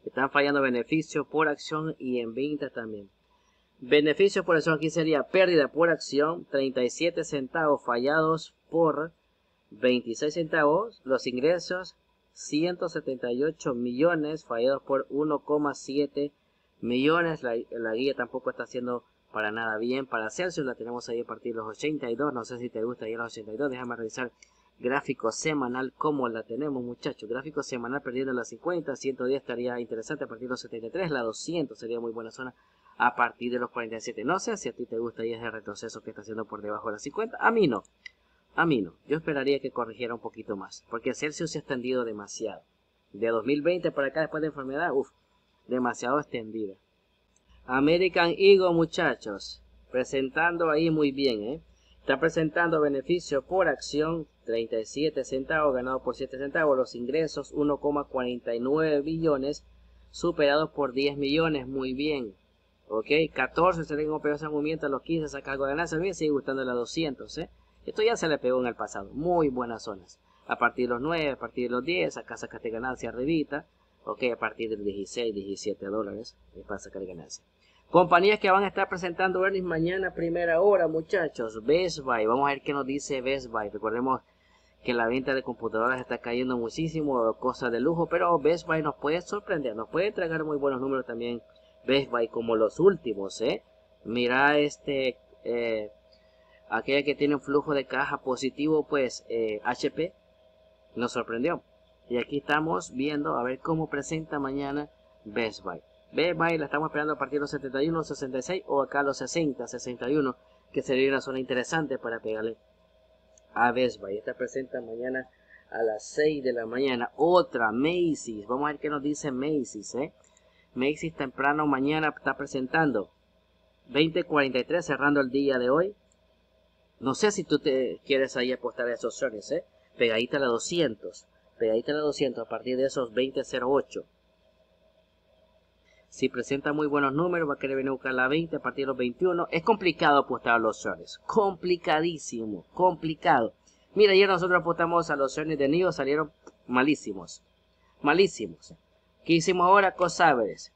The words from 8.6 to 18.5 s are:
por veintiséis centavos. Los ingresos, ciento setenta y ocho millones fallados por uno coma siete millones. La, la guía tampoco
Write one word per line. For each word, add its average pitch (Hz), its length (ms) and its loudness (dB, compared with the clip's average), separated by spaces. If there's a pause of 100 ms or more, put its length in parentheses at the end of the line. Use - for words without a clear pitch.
por 156 400 2 (600)
veintiséis 123 640 0
centavos. 165 680 2
Los 131 240 0
ingresos, 170 680 -2 (360)
ciento 170 560 -2
setenta 127 440 -4
y 123 100 0
ocho 156 320 -2
millones 147 720 0
fallados 123 400 0
por 135 260 0
uno 147 300 0
coma 147 340 0
siete 143 560 -2 (500)
millones. 151 640 2
La, 120 140 -2 (160)
la 113 220 -4
guía 131 200 0
tampoco 127 360 -4